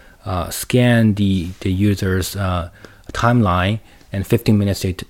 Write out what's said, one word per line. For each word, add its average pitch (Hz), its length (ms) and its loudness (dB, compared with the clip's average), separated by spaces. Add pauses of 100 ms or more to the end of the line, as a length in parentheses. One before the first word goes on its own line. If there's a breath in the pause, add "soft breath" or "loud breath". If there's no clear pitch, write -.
(260 loud breath)
uh, 90 240 -6
scan 120 640 2
the, 95 460 0
the 95 120 -4
user's, 95 640 0
uh, 90 360 -4 (420 loud breath)
timeline, 107 680 2 (340 soft breath)
and 98 140 -4
fifteen 110 300 2
minutes 101 260 0
it 92 260 -4